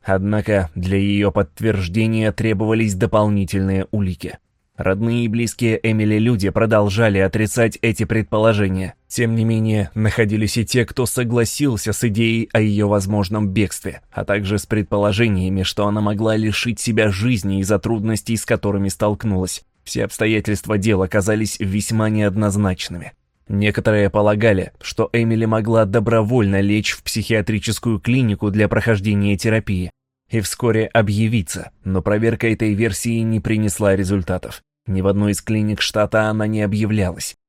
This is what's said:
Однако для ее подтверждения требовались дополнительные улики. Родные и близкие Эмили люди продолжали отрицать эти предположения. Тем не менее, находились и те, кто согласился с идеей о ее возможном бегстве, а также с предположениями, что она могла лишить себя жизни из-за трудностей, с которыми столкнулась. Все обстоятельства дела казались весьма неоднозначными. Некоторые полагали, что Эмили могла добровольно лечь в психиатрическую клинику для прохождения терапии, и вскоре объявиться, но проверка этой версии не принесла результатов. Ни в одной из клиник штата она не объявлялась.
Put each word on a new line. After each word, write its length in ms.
Однако 720
для 220
ее 340
подтверждения 1000
требовались 640
дополнительные 960
улики. 460
Родные 460
и 60
близкие 520
Эмили 380
люди 300
продолжали 680
отрицать 640
эти 220
предположения. 920
Тем 260
не 120
менее, 500
находились 600
и 80
те, 200
кто 200
согласился 880
с 100
идеей 480
о 80
ее 300
возможном 580
бегстве, 540
а 140
также 340
с 60
предположениями, 1000
что 240
она 140
могла 340
лишить 460
себя 280
жизни 520
из-за 180
трудностей, 560
с 100
которыми 440
столкнулась. 760
Все 180
обстоятельства 720
дела 300
казались 520
весьма 500
неоднозначными. 1040
Некоторые 600
полагали, 720
что 320
Эмили 320
могла 400
добровольно 760
лечь 300
в 120
психиатрическую 960
клинику 500
для 180
прохождения 680
терапии, 540
и 120
вскоре 460
объявиться, 840
но 180
проверка 460
этой 260
версии 460
не 200
принесла 560
результатов. 680
Ни 140
в 60
одной 240
из 100
клиник 400
штата 480
она 180
не 140
объявлялась. 720